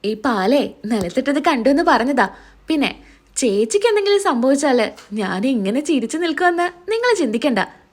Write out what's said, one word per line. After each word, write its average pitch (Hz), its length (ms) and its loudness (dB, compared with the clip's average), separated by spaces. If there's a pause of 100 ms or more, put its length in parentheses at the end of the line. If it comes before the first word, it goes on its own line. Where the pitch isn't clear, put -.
ഈ 214 100 -2
പാലേ 220 600 0 (120)
നിലത്തിട്ടത് 233 560 -2
കണ്ടു 269 280 2
എന്ന് 285 120 2
പറഞ്ഞതാ. 247 460 2 (400)
പിന്നെ 294 340 -2 (340)
ചേച്ചിക്ക് 233 500 0
എന്തെങ്കിലും 403 340 2
സംഭവിച്ചാല് 269 960 0
ഞാൻ 190 320 -2
ഇങ്ങനെ 233 340 0
ചിരിച്ചു 294 380 -2
നിൽക്കുമെന്ന് 349 720 -2
നിങ്ങൾ 466 240 0
ചിന്തിക്കണ്ട 240 440 0 (340)